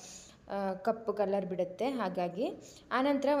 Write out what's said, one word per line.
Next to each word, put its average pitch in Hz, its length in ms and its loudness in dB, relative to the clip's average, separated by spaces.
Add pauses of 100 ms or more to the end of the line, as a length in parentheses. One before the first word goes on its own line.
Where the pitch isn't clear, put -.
(480)
ಆ, 196 240 -2
ಕಪ್ಪು 220 400 -2
ಕಲರ್ 196 340 2
ಬಿಡುತ್ತೆ, 180 380 -2
ಹಾಗಾಗಿ. 185 640 0 (440)
ಆನಂತರ 269 360 4 (120)